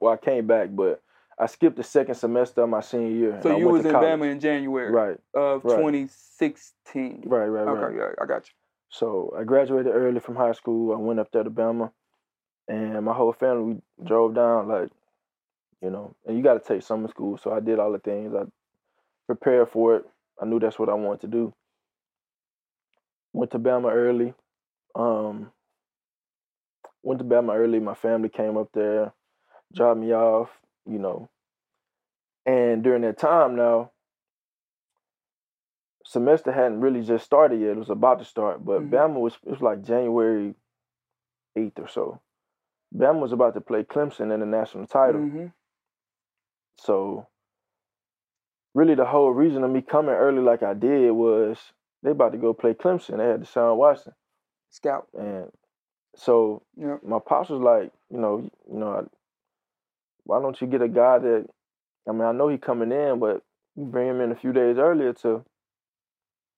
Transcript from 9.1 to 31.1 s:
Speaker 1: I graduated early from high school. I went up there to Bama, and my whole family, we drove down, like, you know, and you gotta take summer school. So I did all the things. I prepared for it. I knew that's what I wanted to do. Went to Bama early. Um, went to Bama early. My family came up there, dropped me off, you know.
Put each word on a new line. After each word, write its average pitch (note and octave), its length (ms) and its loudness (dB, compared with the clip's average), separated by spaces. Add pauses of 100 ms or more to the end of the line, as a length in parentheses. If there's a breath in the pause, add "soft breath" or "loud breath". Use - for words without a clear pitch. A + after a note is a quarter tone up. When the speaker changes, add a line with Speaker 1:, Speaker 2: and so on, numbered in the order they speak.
Speaker 1:
I A2 80 -6
graduated B2+ 480 2
early B2 280 0
from A#2+ 160 -10
high A#2+ 160 0
school. A2+ 420 -2
I - 20 -4
went A2 240 -4
up G#2+ 120 -6
there A2+ 100 2
to A2+ 80 -6
Bama, A2+ 400 -2 (800)
and A2 360 -6
my A2 80 0
whole A#2 200 2
family, A#2+ 420 -2
we - 320 -18
drove A2+ 280 2
down, A#2 340 2
like, F#2+ 220 -4 (920)
you F#2 80 -8
know, G2+ 240 -12 (100)
and A2+ 120 -6
you B2 80 -2
gotta A#2+ 160 4
take G2+ 220 -6
summer A2 260 -6
school. G2+ 280 -8
So G#2+ 160 -8
I A2 80 -4
did A2 200 0
all G#2 120 0
the F#2+ 60 -6
things. G#2 340 -8
I A#2+ 120 -4 (840)
prepared B2 440 2
for A2+ 260 2
it. - 100 -4 (340)
I G#2+ 60 -8
knew A2+ 140 -2
that's A2 180 -2
what A2 100 -2
I G#2 60 0
wanted G2+ 280 -4
to A2 40 -10
do. A2+ 260 -4 (1800)
Went B2 180 -4
to B2 80 -4
Bama B2 340 0
early. A#2+ 400 0 (600)
Um, G#2+ 560 -4 (1500)
went C3 160 -4
to B2+ 60 -8
Bama A#2+ 300 2
early. A2+ 260 2
My G2+ 140 -4
family A2+ 360 -2
came G#2+ 260 -4
up G#2+ 160 -6
there, G#2+ 400 -2 (640 soft breath)
dropped A#2+ 260 2
me A2+ 140 0
off, A2+ 340 2 (380)
you G#2+ 120 -8
know. G2 300 -8 (1160)